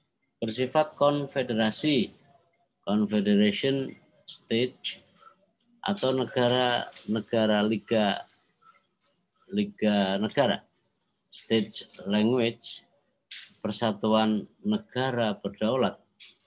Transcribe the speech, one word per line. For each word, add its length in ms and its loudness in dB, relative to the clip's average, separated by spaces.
bersifat 560 0
konfederasi, 1120 0
confederation 1120 2
state, 800 -6
atau 320 0
negara-negara 1500 0
liga, 560 0
liga 680 0
negara, 440 0
state 640 -4
language, 800 0
persatuan 840 0
negara 760 -2
berdaulat 600 -2